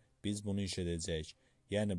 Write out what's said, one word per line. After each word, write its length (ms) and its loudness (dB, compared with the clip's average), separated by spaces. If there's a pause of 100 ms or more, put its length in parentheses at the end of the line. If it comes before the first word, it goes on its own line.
(240)
biz 220 0
bunu 200 0
iş 180 -4
edəcəyik. 500 0 (380)
Yəni, 280 2